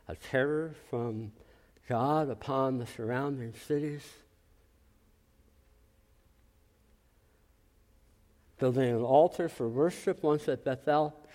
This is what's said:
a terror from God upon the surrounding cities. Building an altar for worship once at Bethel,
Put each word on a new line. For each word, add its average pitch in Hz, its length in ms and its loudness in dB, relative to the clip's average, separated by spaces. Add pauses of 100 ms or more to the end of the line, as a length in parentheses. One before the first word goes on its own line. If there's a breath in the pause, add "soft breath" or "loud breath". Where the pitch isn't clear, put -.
a 82 80 -10
terror 151 640 -2 (120)
from 113 440 -6 (560 soft breath)
God 139 420 0
upon 135 480 -2
the 120 80 -6
surrounding 123 680 -4 (140)
cities. 147 420 -4 (4000)
Building 127 320 2
an 117 120 2
altar 151 460 4
for 120 200 -4
worship 175 540 0
once - 260 2
at 131 160 -2
Bethel, 151 480 2 (220)